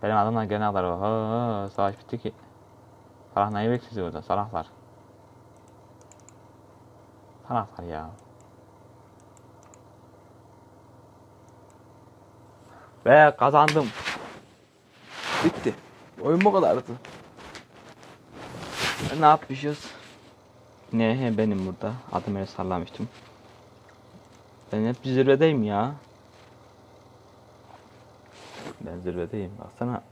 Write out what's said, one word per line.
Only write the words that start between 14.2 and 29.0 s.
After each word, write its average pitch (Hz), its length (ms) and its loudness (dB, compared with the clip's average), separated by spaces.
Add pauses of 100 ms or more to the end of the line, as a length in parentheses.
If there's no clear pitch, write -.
Bitti. 151 300 0 (480)
Oyun 156 220 2
bu 202 80 6
kadardı. 180 300 4 (2500)
Ne 160 60 8
yapmışız? 147 680 2 (960)
Ne, 113 280 2
he, 113 180 0
benim 101 280 0
burada. 104 260 -6 (200)
Adımı 98 260 -4
öyle 95 80 -6
sallamıştım. 92 640 -6 (1600)
Ben 107 140 0
hep 123 180 -4
bir 131 60 -4
zirvedeyim 135 520 4
ya. 107 320 0 (2750)
Ben 87 180 -10
zirvedeyim. 90 600 -6